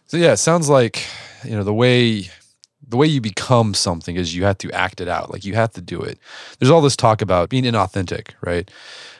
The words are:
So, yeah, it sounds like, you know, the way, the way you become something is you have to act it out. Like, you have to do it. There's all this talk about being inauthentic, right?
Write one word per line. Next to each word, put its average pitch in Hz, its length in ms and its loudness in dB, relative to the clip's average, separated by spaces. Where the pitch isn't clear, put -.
So, - 120 -6
yeah, 165 160 6
it 104 40 0
sounds 165 320 2
like, 127 360 2
you 110 120 -8
know, 104 80 -2
the 101 80 -2
way, 113 600 2
the 117 100 -4
way 143 80 4
you 147 160 0
become 110 540 0
something 85 400 -4
is 87 180 -4
you 90 100 -4
have 98 140 2
to - 140 -12
act 92 300 -4
it 87 60 -8
out. - 240 -6
Like, 98 140 -12
you 95 80 -8
have 113 200 0
to - 80 -16
do 85 200 -10
it. 64 160 -10
There's 127 140 4
all 165 100 6
this 139 140 4
talk 110 260 2
about 92 280 0
being 131 140 -2
inauthentic, 98 680 -2
right? 87 300 -4